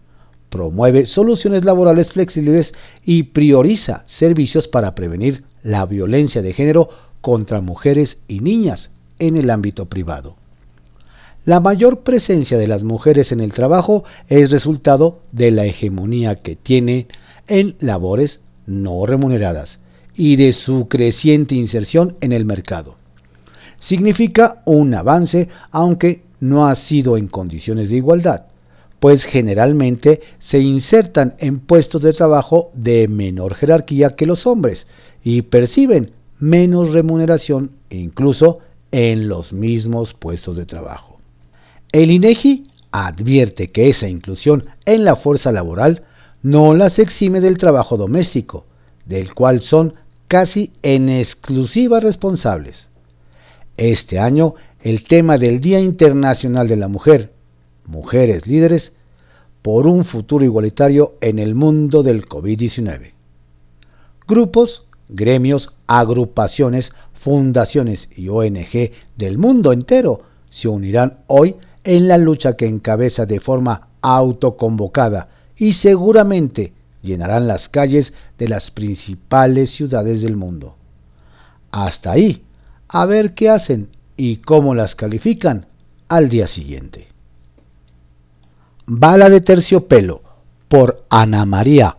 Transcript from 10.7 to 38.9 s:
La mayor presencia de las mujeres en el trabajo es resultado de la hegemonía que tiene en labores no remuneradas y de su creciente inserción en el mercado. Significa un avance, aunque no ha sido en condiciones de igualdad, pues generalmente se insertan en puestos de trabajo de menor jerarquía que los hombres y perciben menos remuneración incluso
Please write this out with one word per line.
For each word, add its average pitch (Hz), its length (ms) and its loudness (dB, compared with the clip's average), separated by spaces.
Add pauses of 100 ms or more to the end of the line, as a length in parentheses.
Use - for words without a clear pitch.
La 170 140 4
mayor 208 420 2
presencia 180 560 0
de 107 100 0
las 107 160 -4
mujeres 131 480 0
en 117 80 -4
el 107 120 -4
trabajo 180 520 0 (240)
es 143 240 4
resultado 147 680 0 (120)
de 120 200 2
la 104 140 0
hegemonía 104 720 -4
que 85 200 -14
tiene 123 520 -2 (400)
en 196 320 0
labores 107 600 -4 (260)
no 98 400 -6
remuneradas 110 760 -4 (360)
y 151 200 2
de 131 180 4
su 127 340 -4
creciente 139 680 0
inserción 123 680 -2
en 127 100 -2
el 113 140 -2
mercado. 90 500 -8 (840)
Significa 214 840 0
un 151 280 4
avance, 170 560 0 (220)
aunque 175 500 0 (180)
no 143 280 2
ha 135 80 2
sido 127 420 0
en 104 100 -4
condiciones 98 640 -8
de 120 80 -2
igualdad, 160 460 0 (580)
pues 143 240 4
generalmente 127 960 0 (180)
se - 200 -2
insertan 135 800 0
en 131 200 -6
puestos 160 440 2
de 156 100 4
trabajo 160 600 0
de 117 360 0
menor 95 460 -6
jerarquía 147 600 0
que 156 100 -4
los 175 220 -2
hombres 170 400 -2 (380)
y 120 160 0
perciben 123 720 2 (280)
menos 175 540 2
remuneración 160 800 0 (180)
incluso 135 720 0 (340)